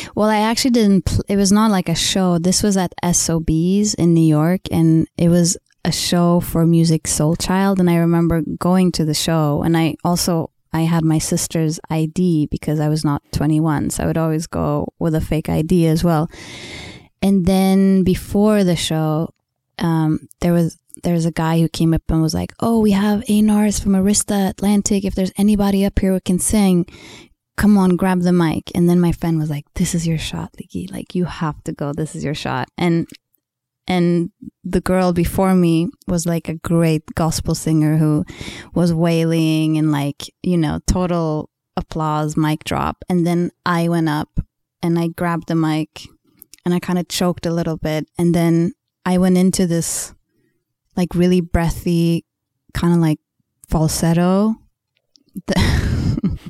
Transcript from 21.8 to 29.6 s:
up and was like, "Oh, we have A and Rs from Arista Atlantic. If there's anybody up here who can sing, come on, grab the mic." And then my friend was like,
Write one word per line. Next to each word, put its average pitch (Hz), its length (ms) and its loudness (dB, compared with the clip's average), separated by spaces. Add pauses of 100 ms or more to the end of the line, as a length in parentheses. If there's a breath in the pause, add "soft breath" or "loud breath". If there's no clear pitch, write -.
up 156 140 -2
and 160 140 0
was 160 120 -2
like, 175 260 -6
"Oh, 233 200 0
we 214 120 4
have 208 360 0
A 208 100 2
and 214 120 4
Rs 208 280 0
from 202 140 0
Arista 196 560 0
Atlantic. 202 560 0
If 190 100 -4
there's 190 220 -2
anybody 202 480 2
up 202 140 -2
here 190 140 0
who 185 80 -2
can 180 180 -2
sing, 190 480 2 (680 loud breath)
come 208 220 4
on, 185 180 4
grab 185 260 0
the 180 100 2
mic." 165 420 0
And 170 140 2
then 175 120 4
my 170 120 2
friend 165 260 -2
was 156 120 -4
like, 147 140 -6 (100)